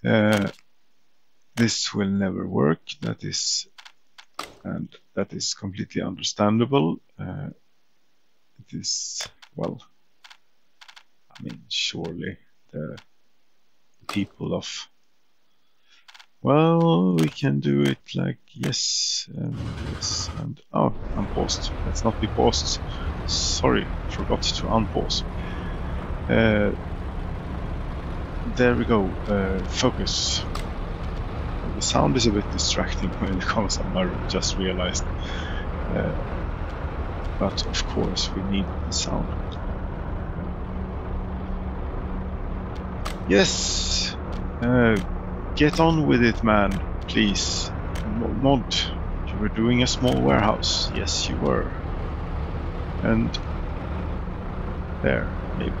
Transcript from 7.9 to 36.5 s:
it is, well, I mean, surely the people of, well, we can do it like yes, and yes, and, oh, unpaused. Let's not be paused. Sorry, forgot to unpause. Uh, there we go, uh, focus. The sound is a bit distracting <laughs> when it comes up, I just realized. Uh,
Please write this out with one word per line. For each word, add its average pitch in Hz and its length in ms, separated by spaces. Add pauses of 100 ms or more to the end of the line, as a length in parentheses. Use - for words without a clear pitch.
it - 180
is, - 500 (280)
well, - 260 (1500)
I - 120
mean, - 240
surely 85 680 (340)
the - 260 (1080)
people - 460
of, - 340 (1500)
well, 165 760
we 160 120
can 139 320
do 71 220
it 69 180 (160)
like - 240 (140)
yes, - 840
and - 200 (380)
yes, - 360 (100)
and, - 220 (120)
oh, - 200 (220)
unpaused. - 560 (140)
Let's - 180
not 113 180
be 107 60
paused. - 520 (480)
Sorry, - 580 (240)
forgot - 340
to - 200
unpause. - 600 (1080)
Uh, 110 460 (1800)
there 123 200
we 120 100
go, 110 200 (220)
uh, 95 380
focus. - 760 (1300)
The - 60
sound 139 340
is 120 120
a 110 40
bit 101 200
distracting - 580
<laughs> 90 120
when 95 160
it 90 60
comes 104 340
up, - 180
I 92 320
just - 300
realized. 92 460 (920)
Uh, - 200 (1300)